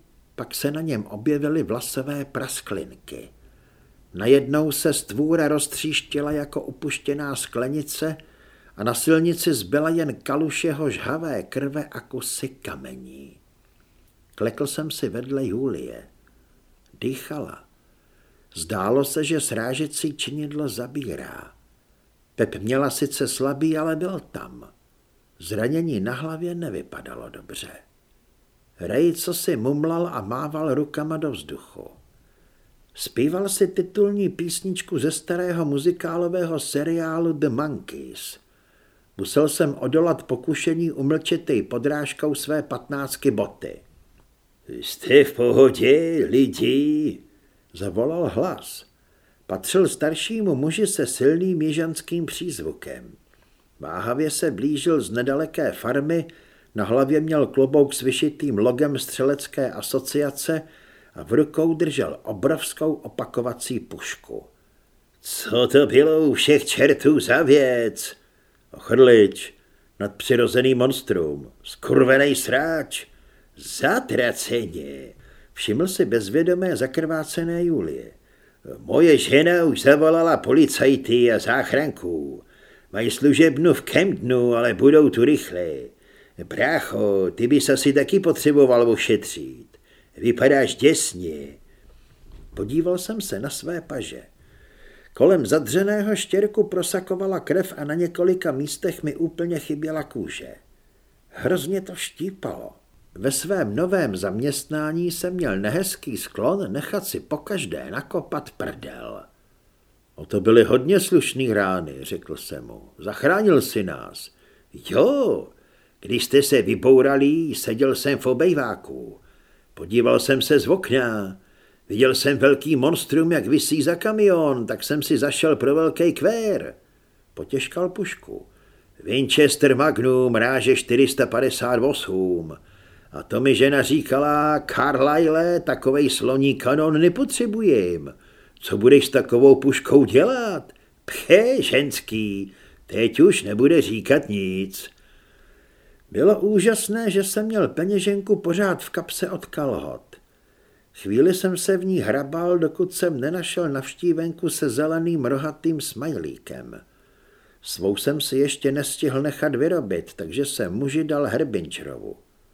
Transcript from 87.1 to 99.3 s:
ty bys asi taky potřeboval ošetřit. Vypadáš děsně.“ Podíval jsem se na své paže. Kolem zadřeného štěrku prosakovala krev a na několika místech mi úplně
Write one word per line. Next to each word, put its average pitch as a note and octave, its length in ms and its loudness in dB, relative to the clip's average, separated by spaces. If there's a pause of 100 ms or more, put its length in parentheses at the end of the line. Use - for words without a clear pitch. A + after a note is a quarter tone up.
ty A2+ 160 -2
bys C#3 220 2
asi C#3 240 2
taky C#3+ 280 2
potřeboval C#3+ 720 4
ošetřit. C#2+ 760 -2 (500)
Vypadáš B2 580 2
děsně.“ F2 720 0 (1080)
Podíval D#3+ 440 -2
jsem A3 220 -8
se G2+ 200 -8
na C#3 100 -8
své E3+ 300 -8
paže. G#2 420 -12 (920)
Kolem D#3 320 4
zadřeného F#3+ 720 0
štěrku G#3 480 0
prosakovala F#3 760 -4
krev F#3 360 -2
a D3 80 -8
na D3 100 -4
několika F3 580 0
místech D3 500 -6
mi D3+ 140 -4
úplně E3+ 420 -4